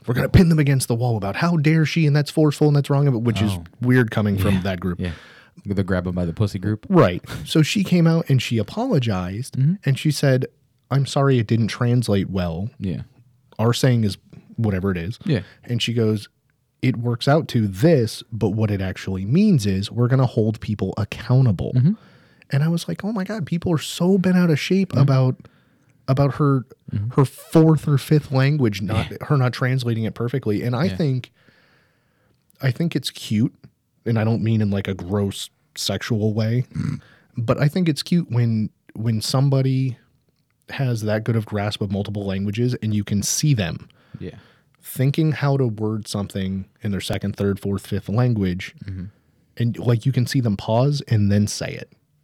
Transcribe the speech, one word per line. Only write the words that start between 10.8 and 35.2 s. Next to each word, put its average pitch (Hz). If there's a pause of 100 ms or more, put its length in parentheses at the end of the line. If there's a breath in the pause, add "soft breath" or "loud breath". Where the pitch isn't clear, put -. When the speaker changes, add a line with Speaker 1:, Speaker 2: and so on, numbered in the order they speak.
Speaker 1:
"I'm 139
sorry 139
it 110
didn't 113
translate 117
well. 90 (100)
Speaker 2:
Yeah. 87 (580)
Speaker 1:
Our 117
saying 120
is 95 (380)
whatever 98
it 92
is." 85
Speaker 2:
Yeah. 135 (240 loud breath)
Speaker 1:
And 120
she 117
goes, 110 (520)
"It 131
works 120
out 143
to 110
this, 113
but 107
what 107
it 101
actually 95
means 156
is 98
we're 120
gonna 131
hold 110
people 95
accountable." 113
Speaker 2:
Mm-hmm. 127 (600 loud breath)
Speaker 1:
And 139
I 160
was 170
like, 170
"Oh 196
my 196
God, 214
people 170
are 160
so 185
bent 185
out 180
of 151
shape 190
Speaker 2:
Mm-hmm. -
Speaker 1:
about, 131 (720 soft breath)
about 135
her, 135 (260)
Speaker 2:
Mm-hmm. 107
Speaker 1:
her 143
fourth 160
or 147
fifth 143
language, 131
not 98
Speaker 2:
Yeah. 101 (100)
Speaker 1:
her 151
not 127
translating 120
it 107
perfectly." 117
And 123
I 135
Speaker 2:
Yeah. 190
Speaker 1:
think, 135 (1300 soft breath)
I 131
think 165
it's 143
cute, - (520)
and 113
I 107
don't 110
mean 113
in, 104
like, 98
a 101
gross 95 (260)